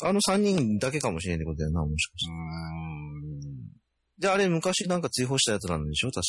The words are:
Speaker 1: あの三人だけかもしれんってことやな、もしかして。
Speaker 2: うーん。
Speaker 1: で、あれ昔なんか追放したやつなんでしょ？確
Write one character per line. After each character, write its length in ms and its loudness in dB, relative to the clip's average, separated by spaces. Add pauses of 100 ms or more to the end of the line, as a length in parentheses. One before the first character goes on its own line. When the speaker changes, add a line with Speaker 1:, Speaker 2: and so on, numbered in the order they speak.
Speaker 1:
あ 100 2
の 80 4
三 200 4
人 380 4
だ 120 0
け 80 -2
か 120 0
も 80 -2
し 80 -4
れ 80 0
ん 20 -2
っ 20 -2
て 60 -2
こ 100 -2
と 80 -2
や 60 0
な、 120 2
も 160 0
し 140 -2
か 60 -20
し 100 -4
て。 40 -10
Speaker 2:
う 40 -10
ー 20 -8
ん。 1300 -8 (480)
Speaker 1:
で、 100 2
あ 80 4
れ 100 4
昔 400 2
な 100 2
ん 40 0
か 80 -2
追 160 0
放 120 0
し 80 4
た 80 4
や 60 0
つ 80 -6
な 100 0
ん 80 -2
で 100 -4
し 100 0
ょ？ 60 -2
確 180 -2